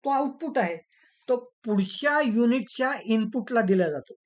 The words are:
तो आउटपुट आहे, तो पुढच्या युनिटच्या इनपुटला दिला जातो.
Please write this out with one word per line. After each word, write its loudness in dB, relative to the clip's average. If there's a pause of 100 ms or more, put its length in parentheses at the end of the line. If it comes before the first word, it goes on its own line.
तो 0
आउटपुट -2
आहे, -2 (520)
तो -2 (100)
पुढच्या 0
युनिटच्या 0 (140)
इनपुटला 0
दिला 2
जातो. -8 (120)